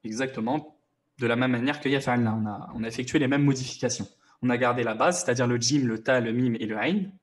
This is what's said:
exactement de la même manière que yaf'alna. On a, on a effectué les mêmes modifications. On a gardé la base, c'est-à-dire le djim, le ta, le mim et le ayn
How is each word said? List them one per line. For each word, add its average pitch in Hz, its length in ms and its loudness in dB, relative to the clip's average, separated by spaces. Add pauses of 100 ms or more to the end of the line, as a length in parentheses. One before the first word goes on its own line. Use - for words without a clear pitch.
exactement 123 720 -4 (440)
de 123 80 0
la 117 80 4
même 127 160 2
manière 127 300 0
que 139 60 -2
yaf'alna. 123 460 2
On 110 140 -2
a, - 260 -8
on 110 100 -6
a 113 40 -4
effectué 127 320 -2
les - 80 2
mêmes 143 160 2
modifications. 127 640 0 (320)
On 127 80 0
a 120 80 2
gardé 123 240 2
la 110 140 -2
base, 151 280 2
c'est-à-dire 123 220 2
le 120 120 2
djim, 127 280 2
le 110 160 -2
ta, 127 180 2
le 117 140 -2
mim 123 260 2
et 110 60 -4
le 107 120 -4
ayn 180 340 0 (120)